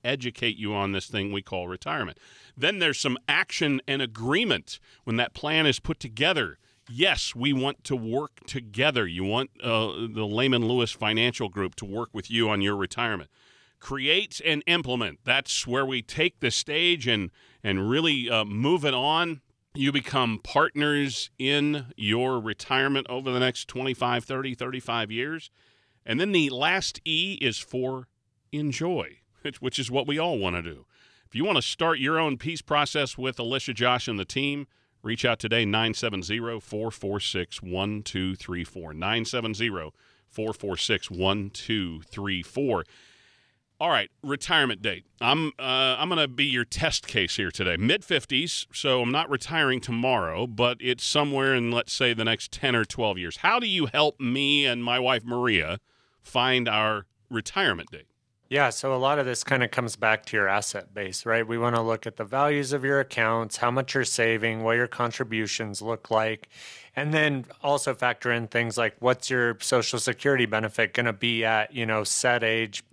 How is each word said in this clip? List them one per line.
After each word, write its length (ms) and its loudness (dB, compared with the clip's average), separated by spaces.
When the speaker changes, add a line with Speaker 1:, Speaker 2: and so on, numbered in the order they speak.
Speaker 1:
educate 520 -2
you 180 -4
on 180 -2
this 160 -4
thing 240 -4
we 100 -6
call 240 -6
retirement. 520 -6
Then 220 0
there's 220 0
some 180 -2
action 600 0
and 120 -2
agreement 800 -2
when 140 -4
that 180 0
plan 320 2
is 140 4
put 180 -4
together. 600 -2
Yes, 460 0
we 180 0
want 320 -2
to 120 -4
work 500 -6
together. 600 0
You 160 -4
want, 260 0
uh, 480 -2
the 180 -4
Lehman 420 2
Lewis 240 2
Financial 560 0
Group 280 -4
to 80 -12
work 280 -6
with 180 -8
you 180 2
on 120 2
your 160 0
retirement. 540 -4
Create 640 -2
and 220 0
implement. 580 0
That's 420 0
where 180 0
we 160 -2
take 380 -2
the 120 0
stage 580 0
and, 220 0
and 260 0
really, 400 2
uh, 140 2
move 400 2
it 100 2
on. 460 0
You 140 2
become 480 0
partners 960 0
in 500 0
your 420 0
retirement 720 0
over 220 -4
the 80 2
next 260 0
twenty-five, 580 -2
thirty, 300 -6
thirty-five 560 -6
years. 400 -6
And 140 0
then 100 0
the 200 4
last 540 0
E 360 -2
is 180 0
for 480 -6
enjoy, 680 -2
which, 180 -8
which 200 -2
is 100 -4
what 160 2
we 100 0
all 220 0
wanna 240 0
do. 240 -12
If 80 -16
you 100 -2
wanna 160 4
start 380 2
your 220 2
own 180 0
peace 240 -6
process 560 0
with 220 -4
Alicia, 340 -2
Josh, 320 2
and 100 -2
the 80 -2
team, 440 -4
reach 220 -4
out 160 2
today, 240 2
nine 280 2
seven 300 -2
zero, 380 -4
four 320 -6
four 260 -4
six, 420 -4
one 440 -4
two 320 -4
three 260 -6
four. 320 -12
Nine 300 -2
seven 300 -2
zero, 380 -2
four 240 -4
four 240 -4
six, 340 0
one 400 0
two 520 -4
three 420 -6
four. 400 -2
All 100 2
right, 180 4
retirement 600 2
date. 220 -4
I'm, 280 2
uh, 400 0
I'm 100 -2
gonna 200 2
be 160 0
your 200 0
test 440 -2
case 260 0
here 160 -2
today. 260 0
Mid-fifties, 960 0
so 300 0
I'm 80 0
not 180 0
retiring 520 0
tomorrow, 680 0
but 340 2
it's 240 -2
somewhere 520 2
in, 160 2
let's 200 0
say, 220 4
the 100 0
next 280 0
ten 240 2
or 80 4
twelve 340 -2
years. 200 -6
How 200 4
do 80 -2
you 200 0
help 340 2
me 440 2
and 180 0
my 180 2
wife, 240 2
Maria, 560 2
find 460 2
our 380 2
retirement 640 -2
date? 160 -16
Speaker 2:
Yeah, 220 4
so 240 -2
a 20 0
lot 220 2
of 80 2
this 160 -2
kinda 240 2
comes 300 -2
back 300 2
to 100 -2
your 100 4
asset 480 -2
base, 320 -8
right? 200 2
We 120 -2
wanna 240 2
look 240 -2
at 100 -10
the 80 -6
values 480 2
of 120 -2
your 160 4
accounts, 560 0
how 160 2
much 220 0
you're 100 2
saving, 580 2
what 140 2
your 100 2
contributions 960 -2
look 280 -4
like, 380 2
and 180 -2
then 340 2
also 320 2
factor 360 0
in 160 0
things 320 0
like 220 2
what's 280 2
your 320 2
Social 380 2
Security 480 2
benefit 460 0
gonna 220 2
be 300 0
at, 300 2
you 120 -2
know, 180 2
set 400 2
age, 480 0